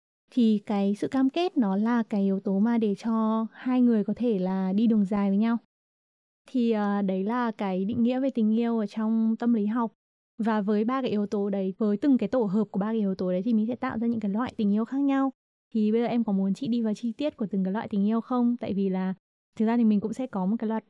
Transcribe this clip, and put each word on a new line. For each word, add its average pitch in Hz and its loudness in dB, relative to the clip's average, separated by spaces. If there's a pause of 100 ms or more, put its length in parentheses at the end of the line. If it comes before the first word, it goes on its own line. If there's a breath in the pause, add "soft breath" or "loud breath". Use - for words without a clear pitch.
(300)
Thì 220 4
cái 202 0
sự - -4
cam 262 2
kết 349 -2
nó 196 2
là 226 2
cái 202 -2
yếu 196 2
tố 196 0
mà 233 2
để 214 0
cho 220 0
hai 254 -2
người 233 4
có 208 -2
thể 226 0
là 185 0
đi 220 2
đường 214 4
dài 202 0
với 196 2
nhau. 226 2 (880)
Thì, 233 0
ờ, 202 0
đấy 190 -2
là 240 -2
cái 196 -4
định 233 -2
nghĩa 254 0
về 269 0
tình 220 0
yêu 233 0
ở 214 -2
trong 220 0
tâm 240 2
lý 208 0
học. 226 -2 (460)
Và 214 0
với 208 0
ba 254 -2
cái 247 -4
yếu 208 0
tố 202 -2
đấy, 190 -2
với 208 0
từng 262 2
cái 202 -2
tổ 254 0
hợp 208 0
của 196 -2
ba 208 -2
cái 226 -2
yếu 196 0
tố 185 -2
đấy 180 0
thì 233 0
mình 214 2
sẽ 240 -6
tạo 254 -6
ra 233 -2
những 233 -2
cái 202 -2
loại 226 -4
tình 202 2
yêu 220 0
khác 262 -4
nhau. 269 0 (420)
Thì 214 2
bây 226 2
giờ 240 0
em 233 -2
có 214 -2
muốn 196 0
chị 254 -6
đi 233 0
vào 214 -2
chi 233 -4
tiết 294 -4
của 214 -4
từng 190 0
cái 185 -2
loại 220 -4
tình 202 0
yêu 226 0
không? 240 0
Tại 220 -6
vì 196 0
là 185 -2 (420)
thực 220 0
ra 233 2
thì 240 4
mình 214 4
cũng 214 -4
sẽ 254 -6
có 185 -4
một 214 0
cái 220 -4
loạt 220 -4